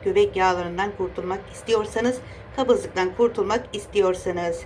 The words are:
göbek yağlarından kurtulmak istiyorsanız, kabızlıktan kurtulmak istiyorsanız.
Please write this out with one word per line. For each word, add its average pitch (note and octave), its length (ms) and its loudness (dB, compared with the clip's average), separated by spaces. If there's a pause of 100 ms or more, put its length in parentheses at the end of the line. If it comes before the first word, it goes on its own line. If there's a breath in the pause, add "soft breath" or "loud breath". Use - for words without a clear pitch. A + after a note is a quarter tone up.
göbek G3+ 300 4
yağlarından F3+ 600 2
kurtulmak F#3 440 -4 (120)
istiyorsanız, A3+ 680 0 (360 loud breath)
kabızlıktan F#3+ 600 2
kurtulmak G3+ 600 0
istiyorsanız. F3+ 880 0